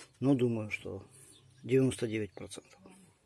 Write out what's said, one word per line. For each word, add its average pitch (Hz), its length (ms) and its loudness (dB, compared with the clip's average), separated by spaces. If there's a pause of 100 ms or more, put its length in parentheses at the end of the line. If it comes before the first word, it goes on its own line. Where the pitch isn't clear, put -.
(200)
Но 135 160 4
думаю, 117 360 0
что 98 320 -8 (600)
девяносто 127 440 2
девять 107 260 -4
процентов. - 440 -16 (480)